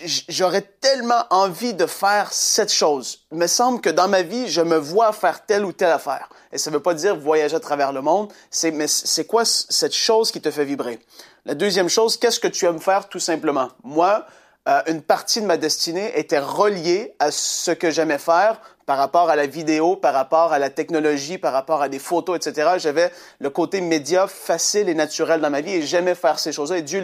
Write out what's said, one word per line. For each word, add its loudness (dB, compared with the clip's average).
j-, -6
j'aurais 0
tellement 0
envie 2
de 2
faire 0
cette 0
chose. -2
Il -8
me 2
semble 2
que 2
dans 4
ma 4
vie, -4
je 0
me 4
vois 2
faire -2
telle 2
ou -6
telle 2
affaire. » -2
Et -6
ça -4
veut 0
pas 2
dire 0
voyager 2
à 0
travers -2
le -6
monde, 0
c'est, -2
mais -4
c-, -2
c'est -2
quoi 2
c-, -2
cette -2
chose 2
qui -10
te -2
fait -2
vibrer ? -6
La -4
deuxième 0
chose, 2
qu'est-ce 0
que 0
tu -2
aimes 2
faire 0
tout -12
simplement ? -2
Moi, 0
euh, 4
une -4
partie 0
de -4
ma 2
destinée -4
était 0
reliée 0
à 2
ce -4
que 0
j'aimais 0
faire, 2
par 0
rapport 2
à 4
la 2
vidéo, 0
par 0
rapport 2
à 2
la 0
technologie, -2
par -2
rapport 0
à -2
des -8
photos, -2
et -6
cetera. 0
J'avais 0
le -4
côté -2
média 0
facile -2
et 0
naturel 0
dans 0
ma -2
vie -6
et 0
j'aimais 0
faire 0
ces -4
choses-là. -4
Et -4
Dieu -6